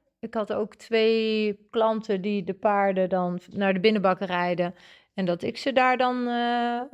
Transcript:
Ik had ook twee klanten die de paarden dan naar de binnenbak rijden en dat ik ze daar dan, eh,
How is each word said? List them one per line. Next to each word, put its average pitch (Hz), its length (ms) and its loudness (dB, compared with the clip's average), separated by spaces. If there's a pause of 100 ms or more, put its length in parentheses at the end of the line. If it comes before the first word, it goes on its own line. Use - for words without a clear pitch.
(180)
Ik 226 160 -12
had 214 180 -4
ook 208 220 -4
twee 220 960 0
klanten 220 500 0
die 202 240 -2
de 185 100 -6
paarden 196 540 2
dan 180 320 -2 (100)
naar 196 220 0
de 190 80 -2
binnenbak 190 400 2
rijden 180 540 -2 (400)
en 190 100 -4
dat 175 180 -2
ik - 140 -6
ze - 160 -4
daar 254 240 4
dan, 247 320 -2
eh, 240 520 -2 (140)